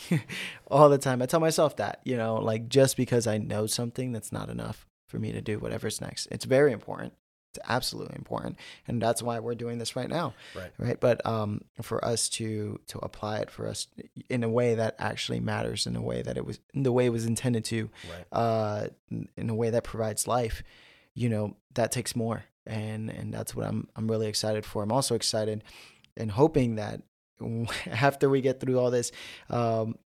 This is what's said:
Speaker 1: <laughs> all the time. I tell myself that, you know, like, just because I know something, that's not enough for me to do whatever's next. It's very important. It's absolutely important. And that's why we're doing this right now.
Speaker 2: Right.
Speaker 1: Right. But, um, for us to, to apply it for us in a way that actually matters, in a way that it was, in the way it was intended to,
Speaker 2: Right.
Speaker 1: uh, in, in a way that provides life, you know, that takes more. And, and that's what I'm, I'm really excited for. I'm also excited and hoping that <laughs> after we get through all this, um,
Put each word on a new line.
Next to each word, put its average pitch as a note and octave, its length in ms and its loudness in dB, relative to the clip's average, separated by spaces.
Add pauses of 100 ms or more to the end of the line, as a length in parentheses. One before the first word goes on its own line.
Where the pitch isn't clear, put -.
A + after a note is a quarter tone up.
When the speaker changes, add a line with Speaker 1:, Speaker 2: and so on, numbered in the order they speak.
Speaker 1:
<laughs> - 580 -4
all D3 220 10
the C#3+ 80 8
time. B2+ 240 0
I B2+ 60 0
tell E3 120 4
myself D#3+ 380 4
that, G#2 260 -4
you B2+ 140 -2
know, A2+ 200 0
like, A2 300 0
just C3+ 300 8
because A#2+ 300 2
I G#2+ 100 2
know G#2+ 300 -2
something, A#2+ 440 -4
that's A2+ 200 -8
not G#2+ 180 -6
enough A2+ 380 -8 (220)
for A2+ 100 -6
me A2 120 -4
to A2 100 -6
do G#2 180 -4
whatever's A2+ 420 -4
next. - 300 -8
It's - 140 -6
very C3 260 6
important. - 420 -8 (400)
It's - 160 -14
absolutely - 460 -4
important. - 420 -6 (300)
And A#2 120 -2
that's A2+ 220 2
why A#2 180 -4
we're A#2 140 -4
doing A#2+ 240 -6
this A2+ 180 -6
right B2+ 140 -4
now. D3+ 240 -2 (220)
Speaker 2:
Right. F#2 240 -10
Speaker 1:
Right. A#2+ 200 -2
But, A#2+ 280 4
um, G#2+ 340 0 (220)
for - 200 -4
us A#2 260 0
to, G#2+ 580 -4
to - 120 -12
apply - 380 -6
it - 140 -4
for - 160 -8
us - 180 -6 (420)
in B2 160 0
a A2+ 60 0
way A#2+ 240 4
that A2 240 0
actually A#2+ 420 -4
matters, A2+ 460 -2
in - 100 -4
a - 60 -4
way A#1+ 220 -2
that B1 140 -4
it - 80 -4
was, - 140 -8 (140)
in C3+ 80 0
the C3 100 4
way B2 140 4
it B2 60 4
was A2+ 160 0
intended A#2 380 0
to, A2 240 -2 (220)
Speaker 2:
Right. F2 200 -14
Speaker 1:
uh, A2 560 0 (240)
in, A2 260 -6
in A2+ 140 -4
a A2 40 -2
way A2+ 140 2
that A#2 140 2
provides G#2+ 440 -4
life, A2+ 360 0 (500)
you A#2+ 160 0
know, G#2+ 260 0 (200)
that A2+ 160 2
takes - 240 -4
more. A2+ 300 -2 (200)
And, A2 460 -6
and G#2+ 200 -6
that's A2 240 -6
what A#2 120 -2
I'm, G#2+ 280 -4
I'm A2 140 -2
really A2 160 0
excited G#2+ 400 -2
for. - 160 -4
I'm G#2 100 -2
also C3 220 2
excited G#2+ 500 0 (540)
and A2 140 -2
hoping B2+ 440 4
that G2+ 260 -6 (380)
<laughs> - 20 -12 (460)
after C#3 420 4
we C3+ 120 6
get B2+ 200 2
through B2+ 180 2
all B2 120 4
this, B2 200 2 (380)
um, A2+ 560 0